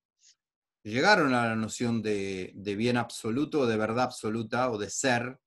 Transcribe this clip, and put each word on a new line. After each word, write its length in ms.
llegaron 500
a 140
la 80
noción 480
de, 520
de 200
bien 220
absoluto, 680
de 120
verdad 280
absoluta 640
o 80
de 120
ser 580